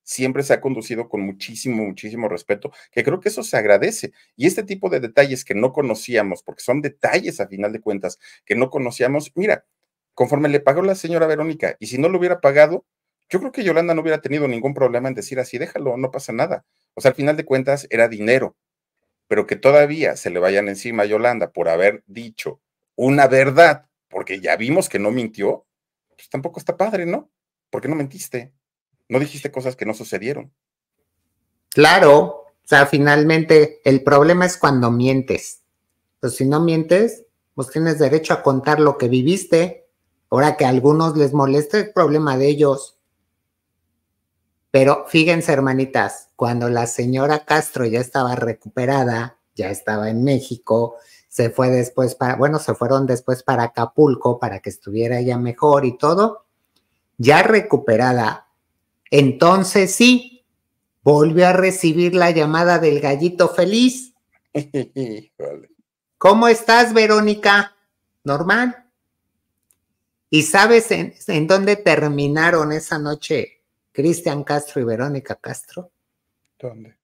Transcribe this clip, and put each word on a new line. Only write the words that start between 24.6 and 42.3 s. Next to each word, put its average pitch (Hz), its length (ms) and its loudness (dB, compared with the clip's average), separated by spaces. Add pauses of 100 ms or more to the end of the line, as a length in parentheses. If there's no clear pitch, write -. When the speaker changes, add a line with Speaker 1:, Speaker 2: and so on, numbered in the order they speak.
Speaker 1:
que 101 100 -4
no 104 120 -2
mintió, 110 540 -6 (520)
pues - 120 -20
tampoco 156 300 -10
está 175 180 -6
padre, 190 280 -4
¿no? 233 240 -8 (400)
¿Por 107 120 -8
qué 123 60 -10
no 156 80 -6
mentiste? 135 580 -12 (540)
No 123 120 -4
dijiste 147 320 -8
cosas 127 240 -8
que - 100 -10
no 107 100 -6
sucedieron. 113 580 -10 (1160)
Speaker 2:
Claro, 156 540 6
o - 440 -12
sea, 143 180 6
finalmente 151 1000 4
el 135 200 4
problema 160 420 4
es 180 120 -4
cuando 127 340 2
mientes. 127 680 -2 (580)
Pues 120 160 -6
si 131 100 -2
no 147 140 2
mientes, 170 640 0 (300)
pues 131 160 -8
tienes 160 280 -2
derecho 156 340 0
a - 100 -4
contar 147 360 2
lo 143 200 4
que 123 80 0
viviste. 165 800 0 (420)
Ahora 143 280 2
que 143 80 2
a 127 40 2
algunos 151 480 2
les 139 160 2
moleste, 147 460 0
es 208 100 -4
problema 151 480 0